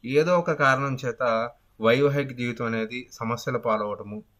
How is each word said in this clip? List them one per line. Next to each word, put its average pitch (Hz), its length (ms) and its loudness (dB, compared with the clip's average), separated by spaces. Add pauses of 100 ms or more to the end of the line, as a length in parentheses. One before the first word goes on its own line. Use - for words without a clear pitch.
ఏదో 151 340 2
ఒక 170 140 0
కారణం 135 440 2
చేత 127 260 -6 (580)
వైవాహిక 135 520 4
జీవితం 120 340 -4
అనేది 113 340 -4 (120)
సమస్యల 117 440 -4
పాలవటము 104 600 -2 (240)